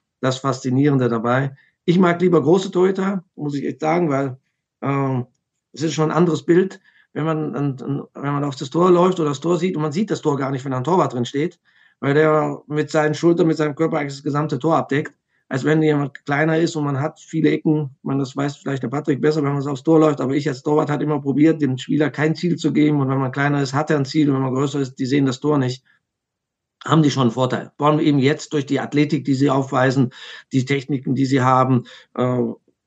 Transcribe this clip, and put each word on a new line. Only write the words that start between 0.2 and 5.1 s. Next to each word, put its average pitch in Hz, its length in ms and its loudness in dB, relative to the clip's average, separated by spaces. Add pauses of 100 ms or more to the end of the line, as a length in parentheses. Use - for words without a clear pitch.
das 135 180 -2
Faszinierende 135 720 0
dabei. 120 480 -2 (280)
Ich 175 140 2
mag 170 220 2
lieber 165 220 4
große 175 280 2
Torhüter, 190 540 0 (120)
muss 147 180 -6
ich 139 120 -6
echt 151 140 -8
sagen, 165 300 0
weil, 135 260 -2 (460)
ähm, 135 440 -2 (460)